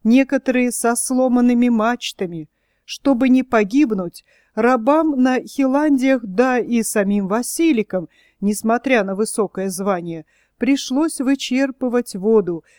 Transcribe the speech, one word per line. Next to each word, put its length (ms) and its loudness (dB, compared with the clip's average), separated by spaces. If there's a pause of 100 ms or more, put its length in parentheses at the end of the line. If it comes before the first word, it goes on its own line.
некоторые 640 2
со 240 -2
сломанными 720 2
мачтами. 800 -4 (360)
Чтобы 440 0
не 140 4
погибнуть, 800 -2 (300)
рабам 640 2
на 200 2
Хиландиях, 840 0
да 360 0
и 240 0
самим 420 0
Василикам, 800 -2 (320)
несмотря 640 0
на 140 -6
высокое 520 -4
звание, 560 -6 (340)
пришлось 640 -2
вычерпывать 920 -2
воду, 480 0 (160)